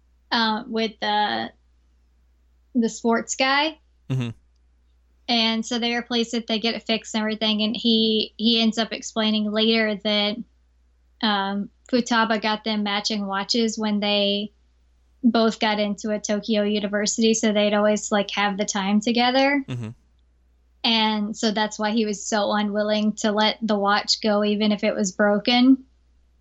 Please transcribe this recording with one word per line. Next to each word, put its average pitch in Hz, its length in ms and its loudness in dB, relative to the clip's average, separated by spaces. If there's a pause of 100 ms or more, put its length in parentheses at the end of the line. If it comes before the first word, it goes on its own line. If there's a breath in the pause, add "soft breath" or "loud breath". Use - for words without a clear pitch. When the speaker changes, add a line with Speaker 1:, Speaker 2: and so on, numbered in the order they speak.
(320)
Speaker 1:
uh, 220 360 0
with 220 340 -2
the, 214 500 0 (1200)
the 226 140 2
sports 226 460 -2
guy. 285 440 0 (300)
Speaker 2:
Mm-hmm. 127 200 -2 (1000)
Speaker 1:
And 226 360 0
so 240 140 -6
they 233 180 -2
replace 233 380 -2
it, 226 140 -4
they 226 120 -2
get 226 160 -2
it 220 120 -10
fixed 220 260 -4
and 220 80 -2
everything. 214 400 -2
And 214 140 -2
he, 220 600 2
he 226 240 2
ends 226 180 2
up 220 120 -2
explaining 214 600 -2
later 220 520 2
that, 208 340 0 (840)
um, 202 480 -2 (220)
Futaba 226 500 2
got 214 220 -2
them 214 200 -2
matching 202 440 -2
watches 214 500 -2
when 214 220 -2
they 208 520 0 (720)
both 226 360 2
got 214 200 0
into 208 320 -4
a 208 80 -2
Tokyo 208 440 -2
University, 208 720 0
so 220 180 0
they'd 208 220 2
always, 208 380 2
like, 202 200 0
have 202 260 0
the 202 80 -2
time 202 360 0
together. 262 680 2
Speaker 2:
Mm-hmm. 120 220 -6 (920)
Speaker 1:
And 214 540 0
so 226 140 0
that's 214 260 -2
why 214 140 -2
he 226 140 0
was 208 200 -6
so 214 280 0
unwilling 208 640 0
to 220 140 0
let 214 300 2
the 214 160 0
watch 202 440 2
go, 208 220 2
even 208 280 2
if 208 120 0
it 214 120 0
was 196 160 -2
broken, 240 720 4 (580)